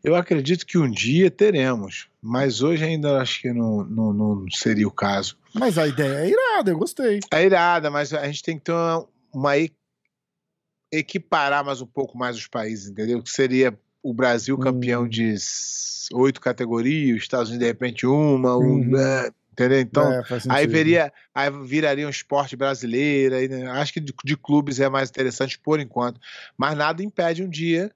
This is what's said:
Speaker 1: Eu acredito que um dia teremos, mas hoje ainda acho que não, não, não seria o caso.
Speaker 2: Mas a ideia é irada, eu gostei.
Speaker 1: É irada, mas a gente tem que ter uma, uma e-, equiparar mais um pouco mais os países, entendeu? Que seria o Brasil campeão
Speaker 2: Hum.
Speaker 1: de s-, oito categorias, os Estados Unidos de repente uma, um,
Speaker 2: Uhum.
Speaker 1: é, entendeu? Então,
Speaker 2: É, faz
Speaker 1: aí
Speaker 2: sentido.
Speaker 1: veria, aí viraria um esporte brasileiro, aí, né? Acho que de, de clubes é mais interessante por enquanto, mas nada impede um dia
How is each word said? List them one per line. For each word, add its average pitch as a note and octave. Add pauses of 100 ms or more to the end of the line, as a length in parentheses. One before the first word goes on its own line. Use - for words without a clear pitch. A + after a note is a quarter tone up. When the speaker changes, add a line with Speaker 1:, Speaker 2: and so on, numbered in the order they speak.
Speaker 1:
Eu D3+
acredito E3+
que -
um D3
dia C3+
teremos, C3 (140)
mas A#2+
hoje D#3
ainda D3
acho -
que B2
não, A2+
não, A2
não G2+
seria G#2+
o -
caso. G2+ (160)
Speaker 2:
Mas A3
a D#3+
ideia C#3
é G3
irada, G#4+
eu D#3+
gostei. G#3 (100)
Speaker 1:
É D#3+
irada, F3
mas D3
a D3
gente D3
tem E3
que -
ter E3+
uma, E3 (280)
uma C#3+
e-, D#3+ (1200)
equiparar D3+
mais C3+
um B2+
pouco C3
mais B2
os A2
países, G#2+
entendeu? G#2+
Que B2
seria B2+ (240)
o B2+
Brasil A#2+
campeão B2
Speaker 2:
Hum. A#2+
Speaker 1:
de A2+
s-, -
oito C3
categorias, B2
os G#2+
Estados A#2+
Unidos A#2+
de A#2
repente A#2+
uma, C3
um, B2 (180)
Speaker 2:
Uhum. B2
Speaker 1:
é, C3+ (220)
entendeu? C3
Então, C3+
Speaker 2:
É, B2+
faz B2
Speaker 1:
aí C3+
Speaker 2:
sentido. A#2+
Speaker 1:
veria, D#3+ (220)
aí C#3 (160)
viraria D3
um D3
esporte C#3
brasileiro, C3+
aí, C3
né? C3
Acho C#3+
que F3
de, C#3+ (100)
de C#3
clubes C#3+
é C3+
mais C3
interessante C3
por D#3
enquanto, B2 (380)
mas D3
nada D#3
impede F3
um F#3+
dia E3